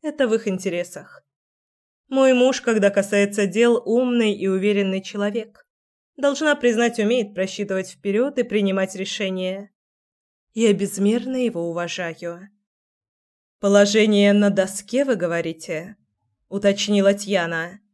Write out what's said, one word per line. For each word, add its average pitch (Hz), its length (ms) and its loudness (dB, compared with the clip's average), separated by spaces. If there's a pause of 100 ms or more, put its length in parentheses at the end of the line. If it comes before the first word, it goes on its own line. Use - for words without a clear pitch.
Это 294 240 -2
в 220 80 0
их 220 140 -2
интересах. 180 760 -8 (840)
Мой 262 240 4
муж, 254 300 2
когда 214 280 2
касается 202 560 0
дел, 226 380 2
умный 240 480 0
и 190 160 -4
уверенный 190 540 0
человек. 208 640 -8 (500)
Должна 285 400 0
признать, 233 420 0
умеет 214 360 0
просчитывать 190 560 -4
вперед 240 480 -2
и 247 40 0
принимать 196 540 -2
решения. 190 760 -6 (840)
Я 220 180 4
безмерно 208 640 0
его 170 340 -2
уважаю». 170 800 -8 (1120)
«Положение 202 720 4
на 202 180 4
доске, 196 540 -2
вы 262 120 0
говорите?» 165 800 -6 (520)
уточнила 202 640 2
Тьяна. 180 680 -4 (140)